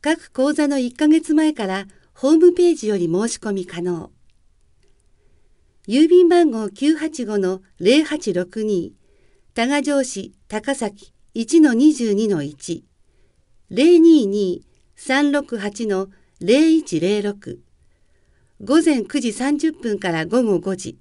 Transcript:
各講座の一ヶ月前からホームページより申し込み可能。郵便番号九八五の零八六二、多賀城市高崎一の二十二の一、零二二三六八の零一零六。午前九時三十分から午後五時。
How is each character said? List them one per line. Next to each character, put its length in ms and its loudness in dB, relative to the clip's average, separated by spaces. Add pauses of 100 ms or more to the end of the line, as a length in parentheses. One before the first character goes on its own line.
各 300 -4
講 220 0
座 140 0
の 120 -2
一 180 -6
ヶ 100 2
月 280 2
前 180 2
か 140 -6
ら 180 -6 (300)
ホ 160 0
ー 80 6
ム 140 6
ペ 180 2
ー 40 0
ジ 120 -8
よ 100 -2
り 80 -2
申 240 -2
し 80 -10
込 160 -8
み 140 -8
可 160 -10
能。 280 -6 (1800)
郵 220 2
便 180 6
番 220 4
号 220 -6
九 260 0
八 280 -8
五 120 -4
の 240 -4 (180)
零 240 4
八 300 -6
六 300 -6
二、 320 -4 (580)
多 140 -4
賀 160 -2
城 200 -2
市 300 -12 (140)
高 260 -6
崎 400 -10 (220)
一 260 2
の 140 4
二 180 4
十 200 -2
二 140 0
の 140 -2
一、 440 -12 (840)
零 300 4
二 260 6
二 400 -4 (300)
三 360 -2
六 280 -4
八 260 -8
の 240 -4 (320)
零 340 4
一 240 -4
零 220 -2
六。 380 -10 (1000)
午 220 2
前 200 0
九 160 -6
時 120 -4
三 280 -4
十 140 -2
分 260 -6
か 120 -4
ら 140 -4
午 160 0
後 180 0
五 160 -6
時。 260 -14